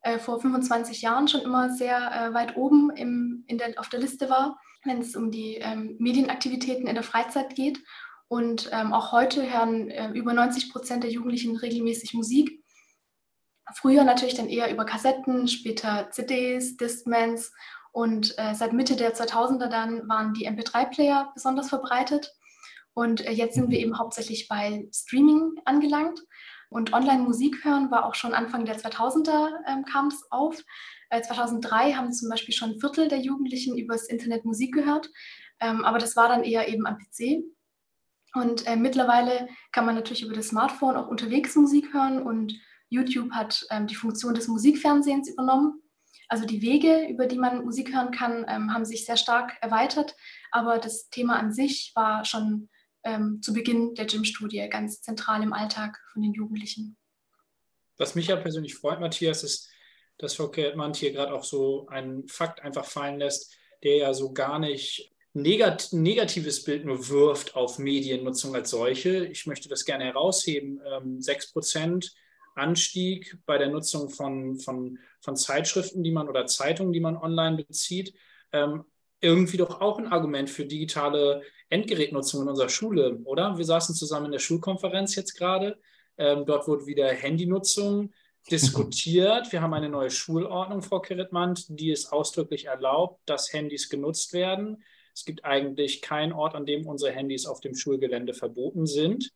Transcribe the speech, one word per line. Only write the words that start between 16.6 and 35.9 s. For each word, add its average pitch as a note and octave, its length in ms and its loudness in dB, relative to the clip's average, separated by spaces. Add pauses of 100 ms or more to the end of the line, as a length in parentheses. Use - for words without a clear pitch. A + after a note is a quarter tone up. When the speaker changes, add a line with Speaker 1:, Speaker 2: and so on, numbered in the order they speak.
Speaker 1:
Discmans. A#3 760 0 (400)
Und, A3+ 460 0
äh, G#3+ 160 -2
seit A3+ 180 0
Mitte B3+ 240 4
der A#3 160 2
zweitausender A#3+ 560 0
dann A3+ 400 -2
waren A3 240 0
die A3 140 -4
M G#3+ 100 -4
P A3+ 60 -6
drei B3 240 2
Player C#4+ 480 4
besonders C4 340 -2
verbreitet. C4 640 0 (640)
Und, A#3 260 2
äh, - 100 -4
jetzt A3+ 240 0
sind B3 160 4
wir A#3 80 4
Speaker 2:
Mhm. A#3 60 0
Speaker 1:
eben A3+ 140 0
hauptsächlich A3+ 500 -6
bei G#3 440 -4
Streaming D4+ 720 6
angelangt. D4 520 4 (520)
Und A3+ 240 -2
Online-Musik B3+ 680 4
hören C#4 260 4
war A#3+ 160 4
auch - 80 -4
schon A#3 180 -4
Anfang A#3 320 0
der A3 140 -4
zweitausender, D4+ 880 2
ähm, C4+ 180 -2
kam C#4 240 2
das - 220 -4
auf. D#4 280 0 (520)
Äh, A#3 100 2
zweitausenddrei A#3 720 2
haben B3 220 -2
zum A3+ 160 -6
Beispiel A3+ 240 -4
schon A3+ 160 0
ein G#3+ 100 -6
Viertel D4+ 280 2
der C#4+ 100 0
Jugendlichen B3+ 580 -2
übers A3+ 320 -4
Internet A#3 380 -4
Musik A#3 260 -2
gehört. D4 380 2 (500)
Ähm, A3+ 240 0
aber A#3 140 4